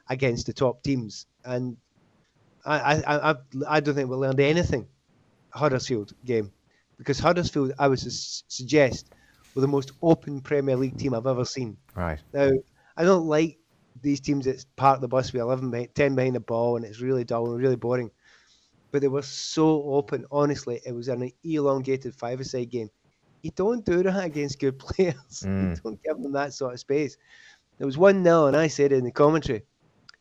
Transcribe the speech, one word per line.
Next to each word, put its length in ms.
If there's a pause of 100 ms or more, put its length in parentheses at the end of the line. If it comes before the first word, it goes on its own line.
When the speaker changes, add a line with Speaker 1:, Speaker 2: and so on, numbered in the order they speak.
Speaker 1:
against 380
the 60
top 300
teams? 440 (180)
And 320 (880)
I, 140
I, 140 (220)
I, 160
I, 40 (340)
I 100
don't 160
think 140
we 80
learned 220
anything 480 (640)
Huddersfield 640 (120)
game, 260 (460)
because 220
Huddersfield, 600
I 80
would 120
sus-, 480
suggest, 640 (420)
were 80
the 60
most 240 (100)
open 400
Premier 340
League 220
team 160
I've 140
ever 180
seen. 320 (180)
Speaker 2:
Right. 240 (140)
Speaker 1:
Now, 180 (460)
I 60
don't 240
like 320 (420)
these 180
teams 260
that 200 (100)
park 260
the 60
bus 240
with 100
eleven 300
behind, 240
ten 200
behind 200
the 60
ball 360
and 80
it's 160
really 220
dull 280
and 100
really 140
boring. 340 (840)
But 100
they 80
were 120
so 600
open, 480
honestly, 540
it 80
was 160
an 200 (140)
elongated 720
five-a-side 540
game. 200 (520)
You 140
don't 300
do 180
that 200
against 360
good 200
<laughs> 0
players. 640
Speaker 2:
Mm. 300
Speaker 1:
You 80
don't 200
give 180
them 120
that 200
sort 200
of 60
space. 380 (640)
It 60
was 120
one 260
nil, 240
and 80
I 120
said 260
in 100
the 80
commentary, 520 (580)